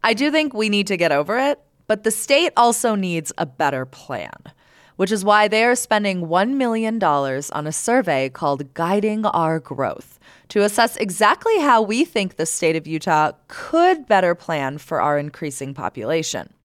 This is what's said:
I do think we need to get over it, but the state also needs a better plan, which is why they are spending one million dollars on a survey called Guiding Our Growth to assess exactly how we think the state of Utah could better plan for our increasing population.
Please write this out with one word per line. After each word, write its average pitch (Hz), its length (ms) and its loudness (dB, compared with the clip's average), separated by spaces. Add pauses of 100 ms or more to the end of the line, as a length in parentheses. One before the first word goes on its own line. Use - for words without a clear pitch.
I 226 100 4
do 269 160 0
think 302 240 0
we 220 160 -2
need 202 180 0
to 190 100 -2
get 165 140 2
over 156 280 0
it, 277 200 0 (280)
but 208 160 -2
the 220 80 0
state 302 460 0
also 233 380 2
needs 175 420 -4
a 160 80 -2
better 135 400 -4
plan, 117 500 -12 (640)
which 185 140 0
is 202 140 -2
why 208 220 6
they 220 160 2
are 240 120 4
spending 202 520 -2
one 202 300 0
million 226 420 -2
dollars 143 520 0
on 147 140 -6
a 156 60 -4
survey 165 580 0
called 143 440 -4
Guiding 208 520 -2
Our 165 340 0
Growth 127 600 -8 (300)
to 202 140 2
assess 226 340 2
exactly 220 600 2
how 262 220 4
we 220 240 -2
think 202 300 -4
the 160 100 -2
state 160 300 0
of 160 120 -6
Utah 156 440 0 (160)
could 339 580 2
better 180 300 4
plan 147 420 -6
for 151 240 -4
our 147 160 2
increasing 143 560 -8
population. 120 800 -6 (120)